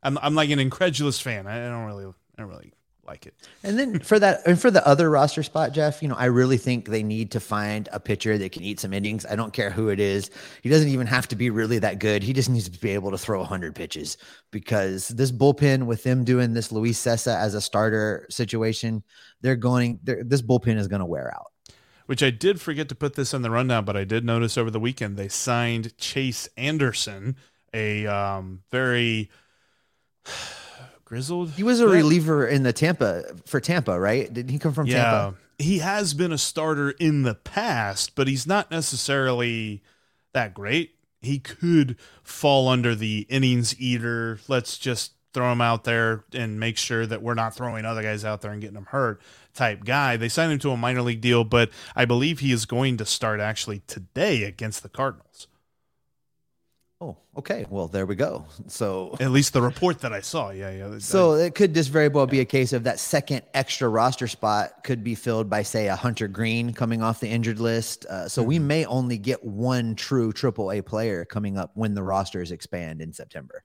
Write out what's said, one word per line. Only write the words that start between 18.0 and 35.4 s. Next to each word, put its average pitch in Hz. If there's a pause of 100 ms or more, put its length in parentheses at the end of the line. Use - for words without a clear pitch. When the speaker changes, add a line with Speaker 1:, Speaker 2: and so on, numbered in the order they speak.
Speaker 2:
situation, 113 (380)
they're 131
going, 120
they're, 120
this 123
bullpen 120
is 101
gonna 95
wear 67
out. 50 (580)
Speaker 1:
Which 135
I 135
did 165
forget 151
to 135
put 143
this 139
in 135
the 117
rundown, 120
but 101
I 98
did 110
notice 117
over 117
the 110
weekend 110
they 98
signed 117
Chase -
Anderson, 127 (380)
a, 107
um, 98
very 120 (960)
<sighs> - (720)
grizzled 160
Speaker 2:
He 165
was 233
a 240
Speaker 1:
vet? 196
Speaker 2:
reliever 156
in 135
the 123
Tampa, 120 (220)
for -
Tampa, 120
right? 110
Didn't 123
he 143
come 151
from 147
Speaker 1:
Yeah. 123
Speaker 2:
Tampa? 104 (220)